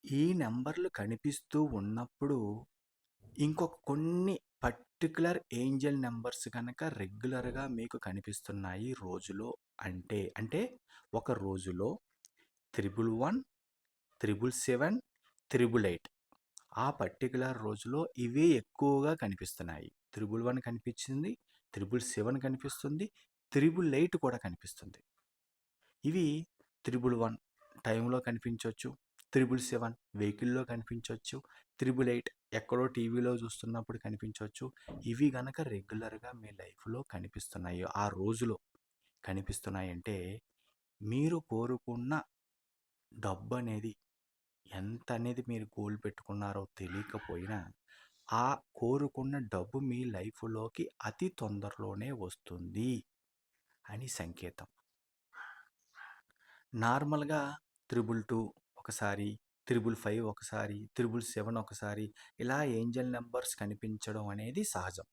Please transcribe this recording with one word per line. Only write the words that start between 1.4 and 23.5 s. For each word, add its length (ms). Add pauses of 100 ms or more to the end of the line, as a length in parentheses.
ఉన్నప్పుడు 580 (1080)
ఇంకొక 320 (100)
కొన్ని 460 (280)
పర్టిక్యులర్ 800 (200)
ఏంజెల్ 420
నంబర్స్ 440 (100)
కనుక 340 (100)
రెగ్యులర్‌గా 640 (140)
మీకు 200
కనిపిస్తున్నాయి 920 (140)
రోజులో 440 (400)
అంటే, 320 (180)
అంటే 240 (500)
ఒక 180 (140)
రోజులో 460 (840)
త్రిబుల్ 380 (120)
వన్, 160 (800)
త్రిబుల్ 340 (120)
సెవెన్, 300 (540)
త్రిబుల్ 360
ఎయిట్, 220 (680)
ఆ 140
పర్టిక్యులర్ 760
రోజులో 340 (180)
ఇవే 300 (120)
ఎక్కువగా 540
కనిపిస్తున్నాయి. 760 (220)
త్రిబుల్ 360
వన్ 120
కనిపించింది, 720 (420)
త్రిబుల్ 300 (100)
సెవెన్ 260
కనిపిస్తుంది, 680 (460)